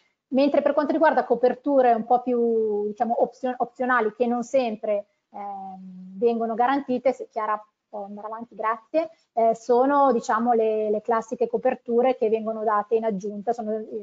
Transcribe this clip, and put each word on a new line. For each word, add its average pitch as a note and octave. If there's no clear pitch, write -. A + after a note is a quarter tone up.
Mentre C#4+
per D4
quanto D4+
riguarda D4+
coperture B3+
un A3
po' B3
più, A3+
diciamo, A3+
opzio-, B3
opzionali A#3+
che A#3+
non A#3+
sempre, A3
ehm, F#3+
vengono A3+
garantite, B3+
se -
Chiara G#3+
può G#3
andare G#3
avanti, A3
grazie, A#3
eh, A3+
sono, C4
diciamo, A#3
le, G#3+
le G#3
classiche A#3
coperture B3
che A3+
vengono A3
date G#3+
in A3+
aggiunta, G#3
sono A3
i, A3